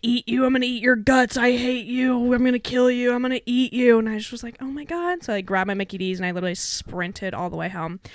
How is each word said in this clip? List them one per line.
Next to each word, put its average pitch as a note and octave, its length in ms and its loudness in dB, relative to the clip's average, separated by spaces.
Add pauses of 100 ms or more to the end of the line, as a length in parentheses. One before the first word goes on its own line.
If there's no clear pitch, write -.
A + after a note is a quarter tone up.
eat A#3+ 260 -2
you. B3 160 2
I'm B3+ 80 4
gonna B3+ 140 2
eat B3 160 -4
your B3 140 6
guts. B3+ 400 4
I B3 160 4
hate B3 340 0
you. B3 480 2
I'm B3 100 4
gonna B3 140 4
kill B3 320 2
you. B3 220 2
I'm B3 100 0
gonna B3+ 240 -2
eat B3 260 2
you. A#3+ 280 6
And A3 80 0
I G#3+ 100 -4
just G#3+ 140 -8
was A#3+ 100 -12
like, A#3 180 -14
Oh C4 60 -10
my C#4 180 -8
God. F4 380 -4
So B3 100 -6
I G3+ 100 -2
grabbed F#3+ 260 0
my G3+ 60 -2
Mickey G3 220 -6
D's F#3 220 -4
and F3+ 80 -4
I F3+ 60 -2
literally F3+ 240 -4
sprinted - 760 -8
all F3 160 -6
the F3+ 60 -10
way E3 120 -6
home. F3+ 320 -8 (140)